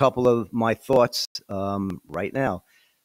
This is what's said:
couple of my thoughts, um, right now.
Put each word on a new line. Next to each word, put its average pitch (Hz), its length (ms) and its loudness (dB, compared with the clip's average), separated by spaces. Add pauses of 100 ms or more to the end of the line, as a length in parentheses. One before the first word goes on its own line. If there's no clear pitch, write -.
couple 127 240 2
of 117 240 0
my 113 220 0
thoughts, 123 500 2 (240)
um, 98 500 -4 (100)
right 87 260 -6
now. 123 300 -4 (400)